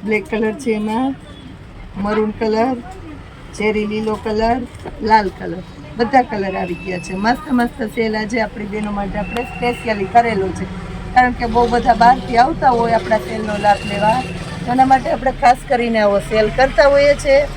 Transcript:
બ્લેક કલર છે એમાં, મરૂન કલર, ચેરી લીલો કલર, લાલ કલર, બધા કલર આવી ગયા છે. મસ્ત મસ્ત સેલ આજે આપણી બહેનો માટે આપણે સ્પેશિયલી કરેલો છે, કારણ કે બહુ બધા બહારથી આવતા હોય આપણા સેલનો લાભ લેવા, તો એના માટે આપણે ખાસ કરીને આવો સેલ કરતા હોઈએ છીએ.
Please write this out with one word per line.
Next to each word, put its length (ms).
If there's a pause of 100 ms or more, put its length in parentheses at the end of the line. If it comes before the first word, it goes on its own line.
બ્લેક 260
કલર 240
છે 180
એમાં, 440 (800)
મરૂન 340
કલર, 440 (800)
ચેરી 300
લીલો 280
કલર, 460 (400)
લાલ 380
કલર, 240 (320)
બધા 260
કલર 340
આવી 180
ગયા 240
છે. 160
મસ્ત 380
મસ્ત 320
સેલ 340
આજે 240
આપણી 240
બહેનો 260
માટે 280
આપણે 240
સ્પેશિયલી 640
કરેલો 420
છે, 180 (480)
કારણ 180
કે 140
બહુ 220
બધા 260
બહારથી 440
આવતા 320
હોય 220
આપણા 260
સેલનો 400
લાભ 200 (100)
લેવા, 340 (440)
તો 60
એના 140
માટે 260
આપણે 200
ખાસ 260 (100)
કરીને 320
આવો 200
સેલ 300
કરતા 380
હોઈએ 280
છીએ. 300 (120)